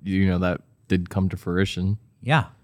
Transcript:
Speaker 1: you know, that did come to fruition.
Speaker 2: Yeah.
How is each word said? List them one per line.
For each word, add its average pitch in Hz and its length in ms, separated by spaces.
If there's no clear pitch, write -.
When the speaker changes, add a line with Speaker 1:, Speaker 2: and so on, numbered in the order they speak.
Speaker 1:
you 95 240
know, 90 120
that 90 220
did 90 220
come 95 200
to 90 80
fruition. 95 600
Speaker 2:
Yeah. 131 240